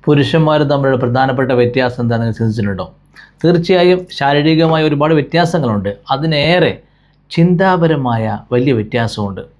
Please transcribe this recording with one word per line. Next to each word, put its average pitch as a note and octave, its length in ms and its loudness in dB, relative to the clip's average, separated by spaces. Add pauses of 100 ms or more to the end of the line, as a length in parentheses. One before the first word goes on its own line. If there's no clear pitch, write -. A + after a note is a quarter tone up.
പുരുഷന്മാരും D3+ 640 2
തമ്മിലുള്ള C3+ 300 0
പ്രധാനപ്പെട്ട C3 580 0
വ്യത്യാസം A#2+ 440 0
എന്താണെന്ന് A#2 260 -2
നിങ്ങൾ G#2+ 100 -4
ചിന്തിച്ചിട്ടുണ്ടോ? G2+ 480 -4 (560)
തീർച്ചയായും F3+ 580 2 (180)
ശാരീരികമായ D#3 680 2
ഒരുപാട് D3 300 0
വ്യത്യാസങ്ങളുണ്ട്. C#3 720 -2 (240)
അതിനേറെ D3+ 560 0 (640)
ചിന്താപരമായ D#3+ 1040 0 (140)
വലിയ B2 260 0
വ്യത്യാസമുണ്ട്. G#2+ 640 -4 (180)